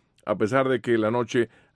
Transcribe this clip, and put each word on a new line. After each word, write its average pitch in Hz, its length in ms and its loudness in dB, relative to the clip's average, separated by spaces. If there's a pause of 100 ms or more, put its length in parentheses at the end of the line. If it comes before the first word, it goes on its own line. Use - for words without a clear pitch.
(260)
a 104 120 -2
pesar 131 320 0
de 131 100 2
que 117 180 0
la 107 140 0
noche 120 380 -2 (260)